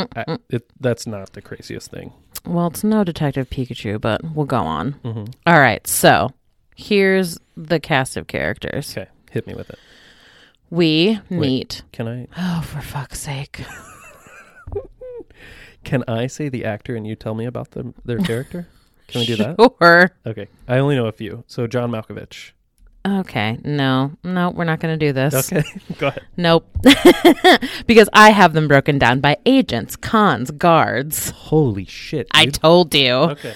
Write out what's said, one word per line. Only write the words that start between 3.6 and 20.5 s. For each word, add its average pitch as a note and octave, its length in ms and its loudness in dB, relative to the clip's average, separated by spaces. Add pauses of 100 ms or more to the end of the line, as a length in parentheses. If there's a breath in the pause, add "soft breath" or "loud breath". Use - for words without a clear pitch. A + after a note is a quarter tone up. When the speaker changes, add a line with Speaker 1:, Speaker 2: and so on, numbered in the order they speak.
Speaker 1:
but - 240 -2 (100)
we'll D3+ 120 -4
go B2+ 160 -2
on. D#2+ 320 -4 (100)
Speaker 2:
Mm-hmm. A2 220 -8 (200)
Speaker 1:
All E3 140 6
right, A#2+ 260 2
so A#2+ 440 4 (460)
here's F#3+ 600 0 (200)
the E3 240 -2
cast C3 340 -2
of E2 120 -10
characters. - 680 -8
Speaker 2:
Okay, F#2+ 120 -12 (200)
hit - 160 -8
me G2 80 -14
with G2+ 160 -14
it. - 80 -20 (920 soft breath)
Speaker 1:
We E3+ 500 2 (100)
Speaker 2:
Wait, F3+ 100 -4
Speaker 1:
meet C3 420 -4 (100)
Speaker 2:
can A#2 160 -10
I? A#2+ 200 -12 (100)
Speaker 1:
Oh, F3 240 -6
for C#3+ 180 -12
fuck's C3+ 400 -12
sake. C#3 460 -12
<laughs> - 80 -18 (2000 loud breath)
Speaker 2:
Can B2+ 240 -4
I A#2 200 -6
say D3 220 -12
the B2 160 -10
actor A2 300 -10
and G#2+ 120 -12
you G#2+ 80 -10
tell A2 200 -10
me A2+ 100 -8
about A#2+ 260 -12
them, A#2+ 220 -14 (100)
their A#2+ 160 -6
character? C#3 480 -8 (400)
Can B2 140 -6
we A2+ 60 -2
do A#2 100 -4
that? A#2 200 -4
Speaker 1:
<laughs> A#3 240 4
Sure. E3+ 300 6 (140)
Speaker 2:
Okay. G#2+ 220 -10 (200)